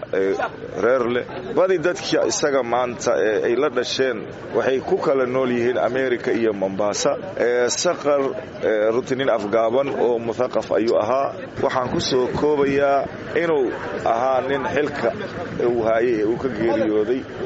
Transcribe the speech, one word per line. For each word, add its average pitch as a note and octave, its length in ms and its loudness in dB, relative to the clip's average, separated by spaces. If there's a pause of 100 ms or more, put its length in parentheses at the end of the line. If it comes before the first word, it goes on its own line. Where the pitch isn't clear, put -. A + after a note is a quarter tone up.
ee, G2 260 0 (460)
reer B2 260 2
leh. A#2+ 180 -2 (280)
Badi F#3 260 2
dadka D#3 480 -2
isaga C#3 360 0
maanta, A#2+ 520 -2
ee, G#2 200 2 (100)
ay A#2 100 2
la C#3+ 140 2
dhasheen B2 480 -2 (360)
waxay A#2 280 2
ku F#3 160 -2
kala C3+ 280 2
nool B2+ 260 0
yihiin A#2+ 280 2
America A#2+ 520 0
iyo A2 220 2
Mombasa. G2+ 580 0 (220)
Ee, A#2+ 360 2
Saqar, C#3+ 520 0 (380)
ee, G#2+ 320 2
runtii B2 240 0
nin C3 140 0
afgaaban A2+ 680 2
oo A#2 240 2
muthaqaf A2+ 520 -2
ayuu G#2+ 280 2
ahaa. B2+ 300 2 (320)
Waxaan B2+ 280 0
ku E3+ 100 -2
soo B2+ 280 0
koobayaa C#3 720 2 (340)
inuu D#3 320 2 (360)
ahaa B2+ 400 2
nin C3+ 240 -2
xilka A#2+ 440 0 (500)
uu A#2+ 240 2
hayay A2+ 320 2
ee G#2+ 100 0
uu A2+ 120 0
ka C3 120 -2
geeriyooday A2 720 0 (240)